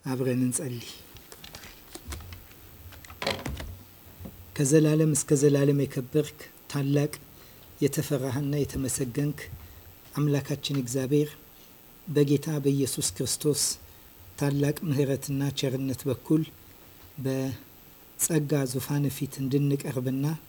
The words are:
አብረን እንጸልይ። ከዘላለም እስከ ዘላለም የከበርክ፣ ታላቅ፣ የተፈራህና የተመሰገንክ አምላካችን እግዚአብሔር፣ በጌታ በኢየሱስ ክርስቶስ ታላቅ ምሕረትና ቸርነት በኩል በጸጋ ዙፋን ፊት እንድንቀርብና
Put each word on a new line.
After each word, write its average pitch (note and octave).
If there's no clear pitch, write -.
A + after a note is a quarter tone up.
አብረን B2+
እንጸልይ። B2
ከዘላለም D#3
እስከ D3
ዘላለም C#3+
የከበርክ፣ C#3
ታላቅ፣ C#3+
የተፈራህና C#3
የተመሰገንክ C3+
አምላካችን C#3+
እግዚአብሔር፣ C3+
በጌታ D3
በኢየሱስ C#3
ክርስቶስ -
ታላቅ C#3+
ምሕረትና C#3
ቸርነት C3
በኩል D#3
በጸጋ C3+
ዙፋን C#3
ፊት C#3
እንድንቀርብና C#3